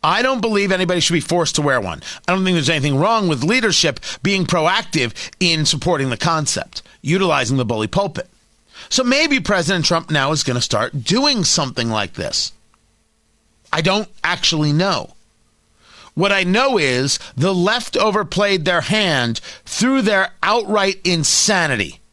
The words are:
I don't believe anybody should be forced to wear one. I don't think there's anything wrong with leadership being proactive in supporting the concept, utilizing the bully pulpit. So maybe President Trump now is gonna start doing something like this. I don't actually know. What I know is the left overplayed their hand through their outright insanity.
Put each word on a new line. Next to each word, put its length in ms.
I 180
don't 220
believe 280
anybody 300
should 140
be 60
forced 340
to 80
wear 180
one. 220
I 60
don't 100
think 100
there's 140
anything 300
wrong 300
with 140
leadership 560
being 220
proactive 680
in 240
supporting 460
the 80
concept, 640
utilizing 560
the 80
bully 220
pulpit. 420
So 120
maybe 380
President 460
Trump 240
now 220
is 100
gonna 180
start 420
doing 420
something 440
like 240
this. 400
I 120
don't 260
actually 480
know. 400
What 180
I 100
know 360
is 400
the 180
left 440
overplayed 680
their 160
hand 640
through 340
their 320
outright 640
insanity. 960